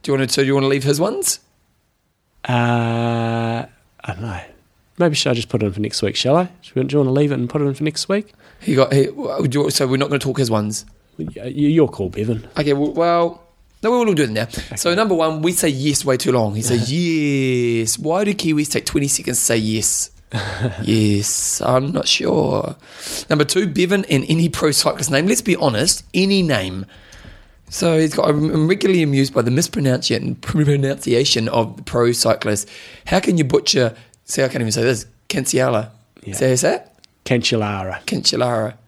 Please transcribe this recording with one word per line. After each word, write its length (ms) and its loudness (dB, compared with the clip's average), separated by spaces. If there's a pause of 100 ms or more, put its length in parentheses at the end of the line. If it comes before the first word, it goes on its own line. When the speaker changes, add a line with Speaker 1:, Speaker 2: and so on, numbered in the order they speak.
Speaker 1:
Do 80 -4
you 60 2
wanna, 120 0
so 140 0
do 40 4
you 60 2
wanna 140 2
leave 160 0
his 160 0
ones? 400 -2 (1080)
Speaker 2:
Uh, 1160 -2 (380)
I 40 -10
don't 140 -10
know. 180 -8 (600)
Maybe 160 2
should 160 0
I 20 2
just 160 -4
put 140 0
it 20 0
in 60 0
for 80 -8
next 220 -4
week, 140 -2
shall 200 2
I? 80 4
Do 80 -6 (240)
you, 80 0
do 100 -4
you 60 4
wanna 140 2
leave 180 2
it 40 0
and 140 -2
put 120 -2
it 40 0
in 80 0
for 100 -6
next 240 -4
week? 260 -4 (280)
Speaker 1:
He 140 0
got, 180 6
he, 140 6
w-, 400 -4
do 160 0
you, 80 0
so 160 0
we're 100 0
not 120 -2
gonna 100 0
talk 180 -4
his 140 0
ones? 340 -2 (320)
Speaker 2:
Y-, 80 -6 (120)
y-, 100 -14
your 420 4
call, 200 -4
Bevan. 380 -4 (100)
Speaker 1:
Okay, 140 0
w-, 200 0
well, 500 0 (400)
no, 100 0
we'll 220 2
do 100 2
it 60 0
now. 160 -2 (300)
So 180 0
number 220 2
one, 260 0
we 120 0
say 160 2
yes 360 0
way 120 2
too 160 0
long. 200 2
He 80 -4
says, 300 0
Speaker 2:
<laughs> 0 -
Speaker 1:
"Yes. 1040 0
Why 280 0
do 80 0
Kiwis 360 0
take 160 -2
twenty 220 0
seconds 320 -2
to 60 -2
say 120 2
yes?" 540 -2 (200)
Speaker 2:
<laughs> 520 -6
Speaker 1:
Yes, 800 0
I'm 320 0
not 140 -2
sure. 680 0 (540)
Number 160 2
two, 220 0
Bevan 420 0
and 180 2
any 220 2
pro 220 0
cyclist 380 0
name. 180 2
Let's 140 0
be 140 0
honest, 480 0 (100)
any 300 2
name. 420 -2 (840)
So 280 0
he's 160 2
got, 160 2
"I'm, 240 2
I'm 140 2
regularly 340 2
amused 320 2
by 100 2
the 80 2
mispronunciation, 840 0
pronunciation 1120 0
of 300 0
the 60 -18
pro 280 2
cyclist. 560 0 (380)
How 160 2
can 160 2
you 80 2
butcher," 500 2 (300)
see, 180 -2
I 60 0
can't 120 -6
even 120 0
say 100 0
this, 220 0 (240)
Cancellara. 600 0 (340)
Speaker 2:
Yeah. 120 -12
Speaker 1:
Say, 220 2
say 180 2
it? 120 -10 (380)
Speaker 2:
Cancellara. 800 -2
Speaker 1:
Cancellara. 680 -2 (120)